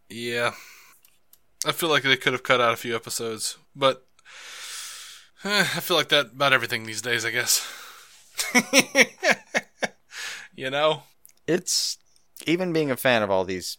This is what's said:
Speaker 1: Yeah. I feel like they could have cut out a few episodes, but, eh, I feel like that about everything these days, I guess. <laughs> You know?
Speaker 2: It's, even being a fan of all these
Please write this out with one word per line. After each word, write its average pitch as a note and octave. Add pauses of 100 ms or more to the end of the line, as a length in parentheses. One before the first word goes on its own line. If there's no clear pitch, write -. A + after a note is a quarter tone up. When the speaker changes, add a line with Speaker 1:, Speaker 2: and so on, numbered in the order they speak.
(100)
Speaker 1:
Yeah. A#2+ (1120)
I D#3
feel E3
like C#3+
they C3
could C3+
have B2
cut B2+
out A#2
a -
few A#2+
episodes, A2+ (180)
but, C3+ (1400)
eh, G3+
I D#3+
feel F3
like D3
that D3
about C#3
everything A#2
these A2
days, A#2
I A#2
guess. - (840)
<laughs> A#3+ (1900)
You C3
know? C#3+ (420)
Speaker 2:
It's, - (500)
even F3
being D#3
a B2
fan A#2+
of G2+
all F#2+
these F#2